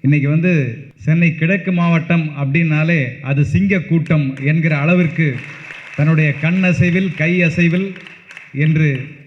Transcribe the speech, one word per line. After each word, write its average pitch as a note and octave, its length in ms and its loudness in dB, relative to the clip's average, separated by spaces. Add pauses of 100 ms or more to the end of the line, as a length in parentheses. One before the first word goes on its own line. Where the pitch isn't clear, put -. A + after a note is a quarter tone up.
இன்னைக்கு C#3 280 2
வந்து D3+ 560 0 (100)
சென்னை E3 400 0
கிழக்கு F#3 380 -2
மாவட்டம் E3+ 640 0
அப்படின்னாலே D3+ 840 0
அது C#3 240 0
சிங்க F#3+ 360 0
கூட்டம் D3+ 640 0
என்கிற D#3 340 0
அளவிற்கு E3 560 2 (640)
தன்னுடைய D3+ 360 2
கண் F3 300 0
அசைவில், F3+ 540 2
கை F3 260 0
அசைவில் F3 520 0 (580)
என்று D3+ 480 0 (260)